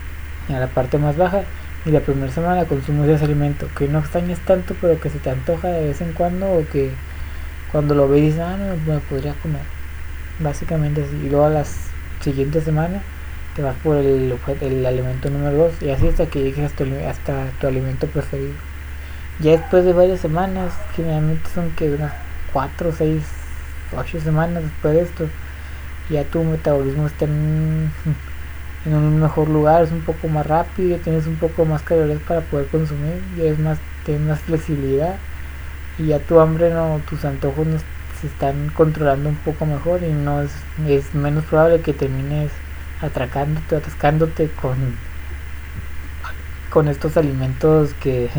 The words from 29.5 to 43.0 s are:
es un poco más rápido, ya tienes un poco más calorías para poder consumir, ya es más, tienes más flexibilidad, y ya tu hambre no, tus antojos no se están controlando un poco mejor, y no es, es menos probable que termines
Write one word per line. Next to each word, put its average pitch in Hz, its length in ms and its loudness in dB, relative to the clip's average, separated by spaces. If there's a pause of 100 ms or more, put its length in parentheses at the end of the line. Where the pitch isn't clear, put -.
es 160 80 2
un 165 100 -2
poco 160 260 -4
más 156 180 2
rápido, 175 520 0
ya 156 60 -6
tienes 160 240 0
un 160 80 -2
poco 160 300 2
más 156 160 0
calorías 151 400 2
para 165 200 0
poder 143 260 -2
consumir, 156 540 -2 (160)
ya 165 80 0
es 151 140 2
más, 156 200 2 (260)
tienes 151 180 0
más 151 180 2
flexibilidad, 156 760 0 (840)
y 160 100 0
ya 147 120 4
tu 165 200 6
hambre 160 320 6
no, 160 360 0
tus 139 180 -6
antojos 143 420 -2
no 156 100 0 (420)
se 156 80 -6
están 143 420 -2
controlando 151 600 2
un 151 60 0
poco 156 300 -2
mejor, 160 380 0
y 165 80 0
no 143 300 0
es, 143 100 -2 (360)
es 139 260 2
menos 147 320 0
probable 160 360 6
que 156 120 -2
termines 143 580 -2 (520)